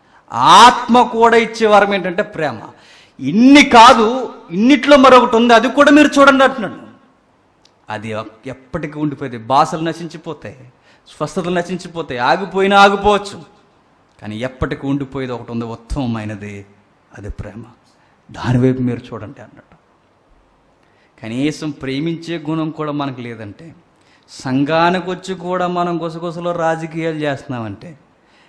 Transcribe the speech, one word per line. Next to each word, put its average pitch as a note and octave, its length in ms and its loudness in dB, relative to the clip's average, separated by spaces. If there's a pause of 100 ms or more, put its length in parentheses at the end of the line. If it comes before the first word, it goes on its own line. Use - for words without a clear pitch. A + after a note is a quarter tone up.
(320)
ఆత్మ G#3+ 720 6
కూడా A#3 340 2
ఇచ్చే A3+ 300 -2
వరం G3+ 280 4
ఏంటంటే F#3 280 -4
ప్రేమ. C3+ 380 -8 (600)
ఇన్ని A#3+ 440 6
కాదు, A#3+ 680 4 (160)
ఇన్నిట్లో C4+ 460 4
మరొకటి B3+ 400 6
ఉంది, A#3 180 4
అది A3+ 140 4
కూడా C#4+ 220 4
మీరు C#4+ 300 6
చూడండి C4+ 240 6
అంటున్నాడు. B3 300 -4 (1160)
అది G#2+ 180 -10 (380)
ఎప్పటికీ D3 520 -12
ఉండిపోయేది. C3+ 400 -6
భాషలు C#3+ 420 0
నశించిపోతాయి, D#3+ 920 -12 (360)
స్వస్థతలు F3 460 -6
నశించిపోతాయి, E3 680 -8
ఆగిపోయినా F#3+ 600 0
ఆగిపోవచ్చు, G3+ 640 2 (800)
కానీ G#2+ 160 -12
ఎప్పటికీ C#3 480 -8
ఉండిపోయేది C3+ 460 -6
ఒకటి A#2 200 -12
ఉంది, A#2 120 -6
ఉత్తమమైనది, G#2+ 1000 -8 (520)
అది G2+ 120 -14
ప్రేమ. A2 320 -16 (680)
దాని B2 280 -4
వైపు B2+ 240 0
మీరు A#2+ 160 -4
చూడండి G#2+ 440 -18
అన్నట్టు. - 300 -20 (1500)
కనీసం D3 480 -6
ప్రేమించే D#3 680 -8
గుణం D#3 320 -6
కూడా D3+ 220 -10
మనకు C#3 280 -8
లేదంటే, A#2 540 -16 (560)
సంఘానికి E3 800 -2
వచ్చి F#3 240 -10
కూడా F3+ 320 -6
మనం F3 360 -4
గుసగుసలో E3+ 500 -8
రాజకీయాలు D#3+ 640 -6
చేస్తున్నామంటే, C3 840 -10 (500)